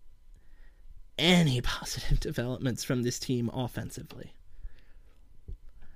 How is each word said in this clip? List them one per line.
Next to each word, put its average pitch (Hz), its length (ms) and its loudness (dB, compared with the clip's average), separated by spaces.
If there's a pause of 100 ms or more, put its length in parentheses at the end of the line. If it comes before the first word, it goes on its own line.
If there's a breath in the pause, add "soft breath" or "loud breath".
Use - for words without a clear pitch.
(1200)
any 160 420 8
positive - 600 2
<laughs> - 0 -
developments 123 640 0
from 127 180 2
this 120 160 0
team 120 340 0
offensively. - 840 -6 (1600)